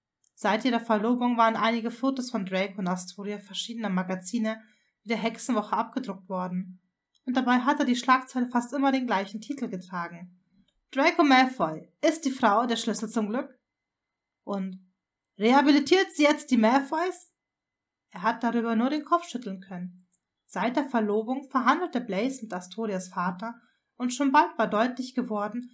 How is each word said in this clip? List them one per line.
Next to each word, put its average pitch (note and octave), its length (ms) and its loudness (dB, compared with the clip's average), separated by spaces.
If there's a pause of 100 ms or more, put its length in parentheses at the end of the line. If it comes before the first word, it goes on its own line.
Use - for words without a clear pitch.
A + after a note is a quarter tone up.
(340)
Seit G#3+ 300 0
ihrer A#3 160 0
Verlobung A#3+ 560 0
waren A3+ 200 4
einige A3+ 340 0
Fotos C4 400 -4
von G3 160 -4
Draco F#3+ 320 -4
und F#3 100 -2
Astoria G3+ 500 -6
verschiedener A3 500 -8
Magazine F#3+ 760 -4 (400)
wie G3+ 60 -18
der A3 100 -2
Hexenwoche G#3+ 580 -4
abgedruckt - 520 -6
worden, F#3 520 -6 (440)
und B3+ 120 -2
dabei B3 220 4
hatte C#4+ 260 2
die B3 120 2
Schlagzeile B3+ 520 2
fast A#3+ 240 -2
immer C#4 180 2
den C4 160 0
gleichen G#3+ 360 -2
Titel C#4 260 -8
getragen: F3 720 -12 (520)
„Draco D#4+ 320 4
Malfoy, B3+ 760 2
ist D#4 240 2
die C4+ 60 0
Frau A#3 360 2
der A#3 100 0
Schlüssel A3 340 -4
zum G#3+ 180 -2
Glück?“ B3 320 -6 (840)
Und F#3+ 360 -6 (560)
„Rehabilitiert C#4+ 800 4
sie D4 80 0
jetzt D4 280 4
die B3+ 60 4
Malfoys?“ C#4 760 2 (800)
Er F3+ 100 -16
hat A#3+ 200 0
darüber A#3 340 0
nur A#3+ 120 4
den D4+ 160 -2
Kopf E4+ 240 0
schütteln F#3+ 320 -10
können. F3+ 480 -12 (380)
Seit A3+ 300 -2
der C#4+ 120 0
Verlobung A3 640 -2
verhandelte C4 500 2
Blaise A3+ 420 -4
mit F#3+ 120 -10
Astorias F#3+ 540 -6
Vater, F#3 520 -6 (360)
und B3 180 -4
schon C#4 180 0
bald E4 240 6
war A3 100 2
deutlich A#3+ 480 -2
geworden, G#3+ 600 -6